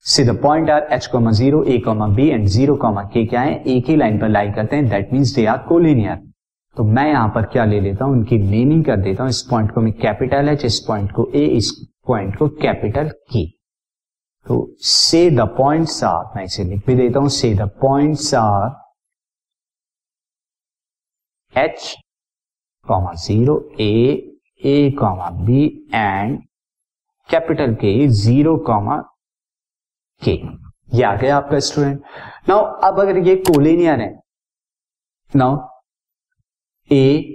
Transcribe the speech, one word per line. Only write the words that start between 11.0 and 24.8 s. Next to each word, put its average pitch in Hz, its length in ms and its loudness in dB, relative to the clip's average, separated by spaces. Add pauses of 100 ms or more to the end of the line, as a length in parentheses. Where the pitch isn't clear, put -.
को 117 220 -2
A, 143 100 2 (120)
इस 104 140 -2 (360)
पॉइंट 104 300 -2
को 151 120 0 (140)
कैपिटल 127 480 -2 (240)
K। 98 100 0 (1040)
तो 123 100 -2 (280)
say - 460 2
the 123 140 2 (140)
points 156 340 0 (120)
are, 90 200 0 (120)
मैं 98 80 -8
इसे 95 200 -8
लिख 98 220 -6
भी 131 80 2
देता 123 240 2
हूँ, 139 100 2
say 127 300 -2
the 101 80 -2 (180)
points 143 400 0 (140)
are 107 340 0 (2750)
H, - 300 -2 (1000)
comma, 92 360 -4
zero, 117 320 0 (260)
A, 113 400 2 (420)
A, 139 120 2 (240)